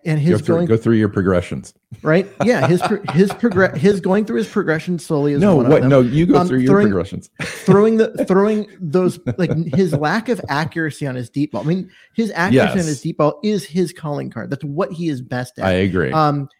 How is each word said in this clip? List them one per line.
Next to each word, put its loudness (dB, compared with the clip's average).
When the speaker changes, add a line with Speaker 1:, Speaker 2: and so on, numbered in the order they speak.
Speaker 1:
and 0
Speaker 2:
Go -2
Speaker 1:
his 2
Speaker 2:
through, 0
Speaker 1:
going -2
Speaker 2:
go 2
through 2
your 2
progressions. -2
Speaker 1:
Right? 2
Yeah, 2
his 2
pro-, -2
Speaker 2:
<laughs> -10
Speaker 1:
his 2
progre-, 0
his 2
going 0
through -6
his -4
progression -4
slowly -2
is 0
Speaker 2:
No, 6
Speaker 1:
one 2
of 4
Speaker 2:
what? 6
Speaker 1:
them. 2
Speaker 2:
No, 6
you 2
go 4
Speaker 1:
Um, 2
Speaker 2:
through 0
your 2
Speaker 1:
throwing, 4
Speaker 2:
progressions. -4
<laughs> -14
Speaker 1:
throwing 2
the, 0
throwing 0
those, -2
like, 0
his 2
lack -2
of -2
accuracy -4
on -6
his -10
deep -2
ball. -4
I -8
mean, -2
his -2
accuracy 2
on -4
Speaker 2:
Yes. 0
Speaker 1:
his -6
deep -8
ball 0
is -2
his -4
calling -8
card. -12
That's -8
what -4
he -6
is -6
best -8
at. -8
Speaker 2:
I 2
agree. 0
Speaker 1:
Um, 0